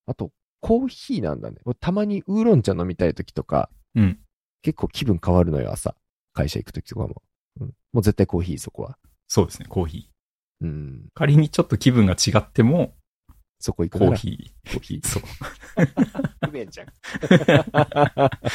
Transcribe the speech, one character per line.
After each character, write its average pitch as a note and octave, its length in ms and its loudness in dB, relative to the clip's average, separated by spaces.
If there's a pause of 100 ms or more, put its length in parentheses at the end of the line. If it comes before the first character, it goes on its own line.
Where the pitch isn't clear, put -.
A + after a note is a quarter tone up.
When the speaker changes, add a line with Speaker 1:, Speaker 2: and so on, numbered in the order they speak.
Speaker 1:
あ - 80 -10
と、 - 180 -10 (300)
コ A#3 220 0
ー C4 40 -2
ヒ - 320 -8
ー - 20 -2
な D#2 120 -2
ん A1+ 80 -8
だ A#1 80 -12
ね。 - 160 -16
俺 A#2+ 100 -4
た - 160 -4
ま G#3 140 0
に G3+ 220 -4
ウ G#3 140 0
ー - 20 0
ロ A3+ 120 6
ン A#2 60 6
茶 G2 120 0
飲 F2 120 -2
み F2+ 100 -6
た F2+ 120 0
い D2 80 -2
時 - 160 -10
と D2 120 -6
か、 - 280 -2 (240)
Speaker 2:
う A#2 60 4
ん。 F#2+ 180 2 (420)
Speaker 1:
結 - 160 -4
構 F#2 100 -2
気 - 180 -10
分 G2 180 2
変 F2 100 2
わ F2 100 6
る E2+ 80 0
の C#2+ 100 -2
よ、 G#1+ 100 -6
朝。 - 240 -6 (380)
会 D2 160 -2
社 - 100 -6
行 - 80 -10
く - 60 -20
時 - 160 -12
と - 60 -14
か - 120 -4
も。 - 160 -14 (360)
う - 60 -10
ん。 - 20 -10 (240)
も A#2 100 2
う - 20 -6
絶 G2+ 120 2
対 F#2+ 120 2
コ F2+ 100 -2
ー F2 40 0
ヒ F2 120 -4
ー、 - 60 -6
そ - 100 -14
こ - 140 -12
は。 - 160 -16 (280)
Speaker 2:
そ - 160 2
う - 40 0
で - 40 -16
す - 80 -16
ね、 - 80 -16
コ F#2 140 -4
ー E2+ 40 -2
ヒ E2+ 240 -12 (520)
ー。 - 40 -6
Speaker 1:
う - 20 -6
ん。 C#3 480 -12
Speaker 2:
仮 D3 220 4
に D3+ 120 6
ち - 100 0
ょ - 40 2
っ - 40 -6
と G#2 100 0
気 - 140 4
分 A#2 140 6
が F2+ 80 2
違 - 240 0
っ - 140 0
て B2+ 100 2
も、 C#3 340 2 (640)
Speaker 1:
そ - 140 -6
こ E2+ 100 -4
行 F2 80 -2
く - 80 -6
な G2+ 60 6
ら F2 60 4
Speaker 2:
コ F2 40 2
ー - 20 -2
ヒ - 360 -10 (140)
ー。 - 60 -10
Speaker 1:
コ - 40 -6
ー - 40 -6
ヒ - 140 -10
ー。 - 120 -10
Speaker 2:
そ - 120 -4
う。 - 40 -8 (1200)
Speaker 1:
<laughs> - 0 -
不 D3+ 60 -8
便 A#2 180 -10
じ - 120 -18
ゃ - 40 -20
ん。 - 20 -20
<laughs> D3 1400 2 (240)